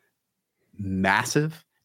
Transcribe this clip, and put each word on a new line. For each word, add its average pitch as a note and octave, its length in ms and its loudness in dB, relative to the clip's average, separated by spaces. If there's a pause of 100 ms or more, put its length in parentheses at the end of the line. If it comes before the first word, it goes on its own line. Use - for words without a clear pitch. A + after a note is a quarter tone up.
(760)
Massive, G#2 880 0 (200)